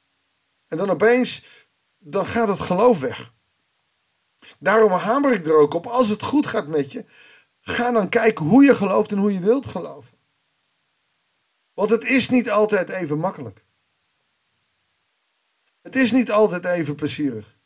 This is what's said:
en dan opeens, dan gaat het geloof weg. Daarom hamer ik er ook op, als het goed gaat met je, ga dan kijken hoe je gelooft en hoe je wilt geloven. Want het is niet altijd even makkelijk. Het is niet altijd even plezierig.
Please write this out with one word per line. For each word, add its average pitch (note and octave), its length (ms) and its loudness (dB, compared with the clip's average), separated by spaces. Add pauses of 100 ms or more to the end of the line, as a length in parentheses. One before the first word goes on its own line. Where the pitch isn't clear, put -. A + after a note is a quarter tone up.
(680)
en E3 100 -8
dan F#3+ 140 -4
opeens, A3+ 540 2 (540)
dan F3+ 280 -6
gaat A3+ 220 -2
het G3 120 -4
geloof F#3+ 400 2
weg. B2 340 -10 (1200)
Daarom G#3 340 4
hamer A#3+ 400 0
ik F3 140 -2
er D#3 100 2
ook D3 180 4
op, - 120 -4
als A#3+ 220 0
het G#3 140 -4
goed C#4+ 240 0
gaat F#3 220 -6
met C#3+ 240 -4
je, B3 120 -14 (560)
ga A#3+ 320 -4
dan A3 160 0
kijken A3 360 0
hoe A#3 200 6
je C4 100 8
gelooft G3+ 380 0
en G3+ 60 -2
hoe G3+ 140 0
je F#3 80 -4
wilt A3+ 260 0
geloven. - 520 -14 (1500)
Want G3 180 -2
het A3+ 140 0
is B3 240 0
niet B3 220 0
altijd G#3 380 0
even D3+ 300 -6
makkelijk. D#3 460 -8 (2250)
Het F3+ 140 -12
is B3+ 160 2
niet A#3+ 180 0
altijd G#3 340 2
even E3+ 300 -2
plezierig. C#3+ 720 -6